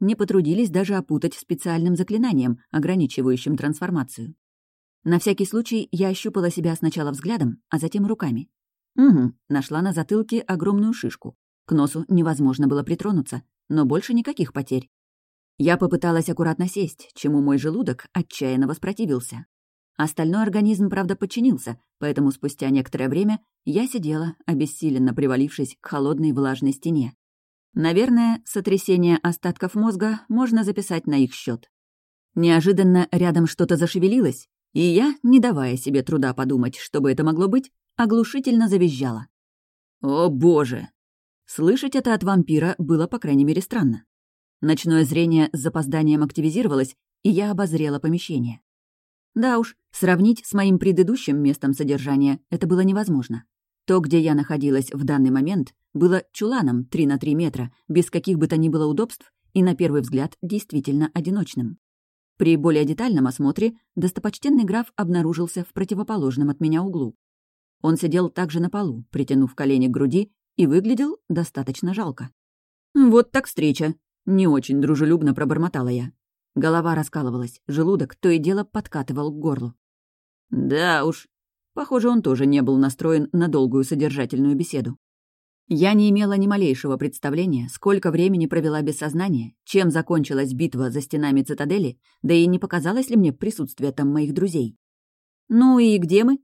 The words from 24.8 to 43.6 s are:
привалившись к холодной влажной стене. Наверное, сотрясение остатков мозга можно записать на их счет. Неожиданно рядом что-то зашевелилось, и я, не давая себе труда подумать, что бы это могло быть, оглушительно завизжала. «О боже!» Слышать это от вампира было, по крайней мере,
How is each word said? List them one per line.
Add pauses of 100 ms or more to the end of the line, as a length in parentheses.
привалившись
к
холодной
влажной
стене. (600)
Наверное,
сотрясение
остатков
мозга
можно
записать
на
их
счет. (680)
Неожиданно
рядом
что-то
зашевелилось, (240)
и
я,
не
давая
себе
труда
подумать,
что
бы
это
могло
быть, (240)
оглушительно
завизжала. (720)
«О
боже!» (540)
Слышать
это
от
вампира
было,
по
крайней
мере,